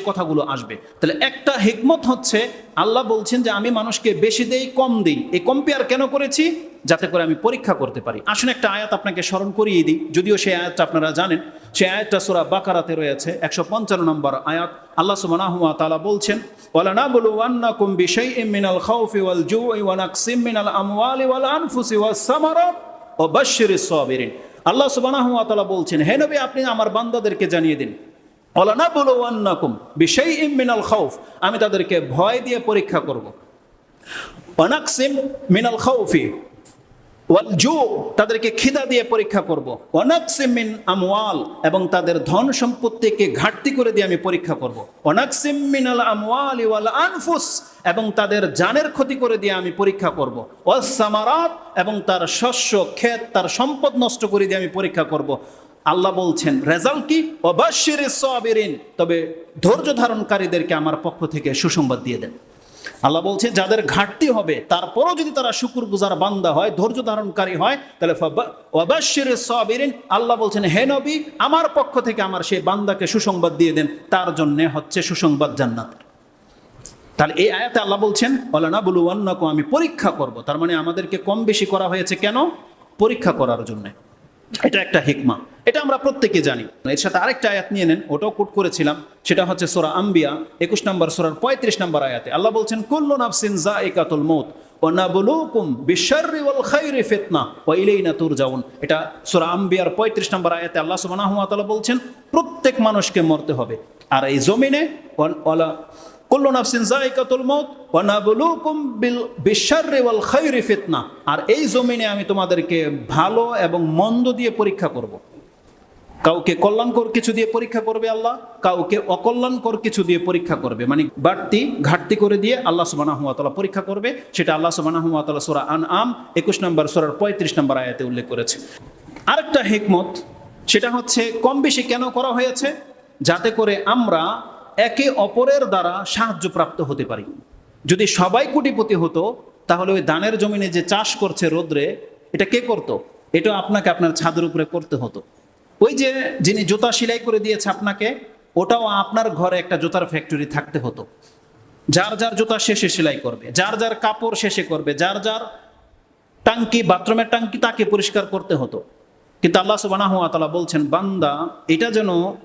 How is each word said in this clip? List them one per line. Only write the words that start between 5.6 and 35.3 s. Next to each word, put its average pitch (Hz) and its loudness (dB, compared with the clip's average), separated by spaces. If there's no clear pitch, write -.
কেন 262 0
করেছি? 285 0
যাতে 165 4
করে 170 0
আমি 160 0
পরীক্ষা 214 0
করতে 135 -4
পারি। 110 -6
আসুন, 214 0
একটা 247 0
আয়াত 208 -4
আপনাকে 196 -4
স্মরণ 196 -2
করিয়ে 196 2
দিই, 156 0
যদিও 185 2
সেই 190 0
আয়াতটা 175 -2
আপনারা 156 0
জানেন। 185 0
সেই 185 2
আয়াতটা 208 0
সূরা 175 0
বাকারাতে 170 -2
রয়েছে, 156 -4
একশো 165 -2
পঞ্চান্ন 196 -2
নম্বর 147 0
আয়াত। 165 -4
আল্লাহ 190 2
সুবহানাহু 180 -2
ওয়া 156 2
তাআলা 160 0
বলছেন, 202 -2
"ওয়ালানাবলুওয়ান্নাকুম 226 2
বিশাইইম 226 0
মিনাল 196 0
খাউফি 214 0
ওয়াল 180 0
জুই 220 0
ওয়া 190 0
নাকসিম 208 -2
মিনাল 226 0
আমওয়ালি 214 0
ওয়াল 262 0
আনফুসি 262 -2
ওয়াস 214 0
সামারাত 320 2
ওয়া - 4
বাশশিরিস 214 2
সাবিরিন।" 127 0
আল্লাহ 254 4
সুবহানাহু 254 0
ওয়া 233 2
তাআলা 214 2
বলছেন, 175 0
"হে 196 2
নবী, 302 2
আপনি 269 -2
আমার 220 0
বান্দাদেরকে 214 -2
জানিয়ে 160 2
দিন, 110 -6
ওয়ালানাবলুওয়ান্নাকুম 233 2
বিশাইইম 294 2
মিনাল 247 2
খাউফ, 185 0
আমি 208 0
তাদেরকে 190 2
ভয় 175 0
দিয়ে 247 -4
পরীক্ষা 202 0
করব। 123 -8
ওয়া 165 4
নাকসিম 277 0